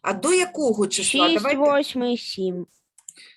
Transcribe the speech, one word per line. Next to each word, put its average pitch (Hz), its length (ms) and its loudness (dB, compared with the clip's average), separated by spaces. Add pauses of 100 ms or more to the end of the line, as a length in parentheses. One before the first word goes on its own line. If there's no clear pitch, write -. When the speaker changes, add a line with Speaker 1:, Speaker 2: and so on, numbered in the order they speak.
Speaker 1:
А 196 100 -2
до 277 200 0
якого 294 540 2
числа? 269 420 0
Speaker 2:
Шість 320 160 2
восьми 277 200 2
Speaker 1:
Давайте. 285 480 0
Speaker 2:
і 240 60 -2
сім. 180 480 -6 (720)